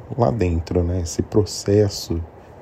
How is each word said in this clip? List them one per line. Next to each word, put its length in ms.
lá 120
dentro, 540
né? 160
Esse 220
processo 1000